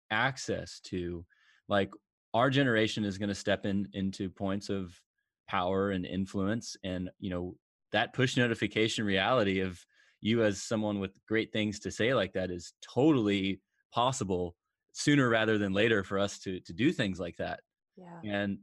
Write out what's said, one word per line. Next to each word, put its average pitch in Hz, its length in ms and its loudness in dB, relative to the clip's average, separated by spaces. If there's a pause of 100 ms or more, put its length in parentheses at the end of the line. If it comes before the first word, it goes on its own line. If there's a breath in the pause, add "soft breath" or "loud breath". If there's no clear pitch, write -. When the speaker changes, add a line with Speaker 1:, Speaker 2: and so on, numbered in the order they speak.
(120)
Speaker 1:
access 110 760 -2
to. 87 400 -6 (420 soft breath)
Like, 98 220 2 (440)
our 127 160 4
generation 113 540 2
is 98 140 -2
gonna 101 180 -2
step 98 300 0
in, 98 280 -2
into 95 360 -4
points 98 400 -4
of 95 280 -6 (520)
power 95 420 0
and 92 140 -2
influence, 98 800 -4
and, 92 260 -6 (100)
you 101 100 -8
know, 90 260 -6 (360)
that 110 220 0
push 131 240 0
notification 113 680 0
reality 98 560 2
of 92 180 -4 (420 soft breath)
you 113 220 2
as 101 180 2
someone 107 380 -2
with 95 180 -6 (100)
great 110 260 0
things 107 260 -2
to 92 120 -8
say 117 220 0
like 95 200 0
that 92 180 -2
is 87 300 -10
totally 104 800 2 (320)
possible 98 640 0 (380)
sooner 143 360 4
rather 110 280 4
than 101 160 0
later 104 300 4
for 98 160 -4
us 101 200 -2
to, 92 220 -6
to - 120 -14
do 117 180 2
things 98 280 -2
like 87 180 -8
that. 87 220 -6 (360)
Speaker 2:
Yeah. 170 240 -18 (120)
Speaker 1:
And, 101 320 -2